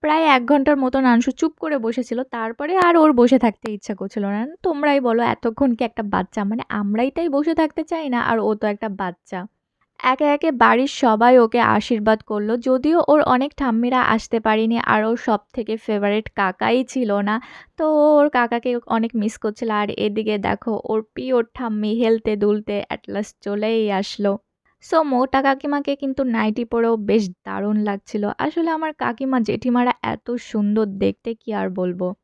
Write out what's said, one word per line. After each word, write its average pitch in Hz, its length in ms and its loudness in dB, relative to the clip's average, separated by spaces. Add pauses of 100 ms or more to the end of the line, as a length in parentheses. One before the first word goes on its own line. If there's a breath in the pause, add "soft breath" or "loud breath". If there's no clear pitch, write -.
প্রায় 311 220 2 (100)
এক 254 160 2
ঘন্টার 294 320 4
মতন 262 200 0 (100)
আনসু 240 260 2
চুপ 320 140 0 (100)
করে 302 220 -2
বসেছিল, 233 340 -4 (160)
তারপরে 233 380 -6 (140)
আর 339 140 4
ওর 311 180 6
বসে 240 260 6
থাকতে 214 220 -2 (100)
ইচ্ছা - 220 -10
করছিল 196 260 -6 (100)
না। 214 60 -4 (260)
তোমরাই 285 400 2
বলো, 233 140 2 (120)
এতক্ষণ 240 440 0
কি 254 120 -2
একটা 226 140 -6 (100)
বাচ্চা, 190 360 -4
মানে, 226 140 -4 (160)
আমরাই 214 360 0
তাই 339 200 -2
বসে 302 260 0
থাকতে 311 200 -2 (100)
চাই 320 220 -4
না, 240 60 0 (100)
আর 226 80 2 (100)
ও 214 120 0
তো 226 140 -4
একটা 214 160 -6 (120)
বাচ্চা। 185 380 -8 (600)
একে 262 260 2 (100)
একে 320 140 0 (140)
বাড়ির 233 280 4 (120)
সবাই 233 300 6 (100)
ওকে 226 160 2 (180)
আশীর্বাদ 220 420 0 (120)
করলো। 208 220 -2 (140)
যদিও 262 300 2 (140)
ওর 302 100 6 (140)
অনেক 269 160 0 (100)
ঠাম্মিরা 247 380 0 (160)
আসতে 226 220 -4 (100)
পারেনি, 220 300 0 (160)
আর 214 160 2
ওর 240 80 -2 (100)
সব 214 140 0 (140)
থেকে 214 180 -6 (120)
ফেভারিট 208 420 -2 (120)
কাকাই 214 400 0 (140)
ছিল 247 160 -2 (200)
না, 214 60 0 (420 loud breath)
তো 330 60 -2 (180)
ও 294 40 4 (140)
ওর 294 160 4
কাকাকে 240 360 0 (260)
অনেক 226 140 -2 (100)
মিস 220 120 -2 (100)
করছিল। 226 260 -4 (120)
আর 208 80 -2 (160)
এদিকে 214 300 -2 (120)
দেখো, 208 260 -4 (180)
ওর 220 80 0 (140)
প্রিয় 254 240 -2 (200)
ঠাম্মি 214 340 -4 (100)
হেলতে 226 300 0 (120)
দুলতে 208 320 0 (180)
at - 100 -10 (100)
last 208 220 -8 (100)
চলেই 214 380 -2 (180)
আসলো। 202 320 -2 (560)
So, 330 80 2 (140)
মোটা 262 340 0
কাকিমাকে 285 560 -2
কিন্তু 269 200 -4 (140)
নাইটি 220 360 -2
পরেও 233 240 2 (140)
বেশ 214 140 4 (220)
দারুণ 196 320 -4 (120)
লাগছিল। 202 340 -6 (220)
আসলে 320 320 -2
আমার 311 140 -6 (100)
কাকিমা 254 360 -2 (100)
জেঠিমারা 247 460 0 (200)
এত 226 140 -10 (240)
সুন্দর 208 340 0 (180)
দেখতে, 202 260 -4 (120)
কি - 80 -12 (100)
আর 190 80 -4 (120)
বলবো। 180 280 -4 (160)